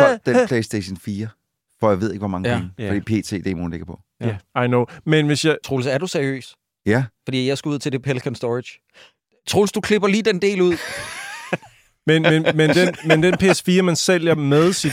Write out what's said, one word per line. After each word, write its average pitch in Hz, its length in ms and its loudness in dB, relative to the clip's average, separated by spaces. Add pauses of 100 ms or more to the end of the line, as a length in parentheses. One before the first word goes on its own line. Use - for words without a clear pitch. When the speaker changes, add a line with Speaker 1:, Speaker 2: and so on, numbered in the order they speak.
Speaker 1:
"Ah, 277 80 8
Speaker 2:
solgt 233 160 -4
den 131 100 2
Speaker 1:
ah." 247 120 4
Speaker 2:
PlayStation 104 480 -2
fire, 104 320 -8 (520)
for 110 100 4
jeg 95 100 2
ved 107 100 -2
ikke, 95 80 -8
hvor 101 100 -6
mange 95 220 -4
Speaker 3:
Ja. 120 60 0
Speaker 2:
penge, 90 220 -6
Speaker 1:
Ja. 104 160 -8
Speaker 2:
fordi 101 280 -2
P - 20 -10
T-demoen 87 460 -6
ligger 85 160 -10
på. 85 120 -16 (220)
Speaker 1:
Ja, 117 440 -4
I - 20 0
know. 123 180 2 (220)
Men 156 200 2
hvis 147 180 0
jeg 151 200 2
Speaker 3:
Troels, 131 220 -4
er 135 120 0
du 180 80 -8
seriøs? 135 480 -6 (320)
Speaker 2:
Ja. 120 180 4 (220)
Speaker 3:
Fordi 127 220 -2
jeg 135 100 0
skal - 100 -6
ud 147 100 -2
til 139 140 -6
det 127 100 -4
Pelican 131 320 -4
Storage. 120 440 -6 (680)
Troels, 196 260 2
du 214 80 -2
klipper 196 280 2
lige 208 140 2
den 190 200 0
del 196 200 2
ud. 180 120 4
Speaker 1:
<laughs> - 120 -6 (1200)
Men, 160 160 4
men, 156 320 4
men 156 160 4
den, 175 240 2 (100)
men 160 180 4
den 180 140 4
P - 60 -4 (140)
S - 60 -8
fire, 180 200 2
man 175 140 2
sælger 170 380 2
med 151 380 4
sit 156 200 -4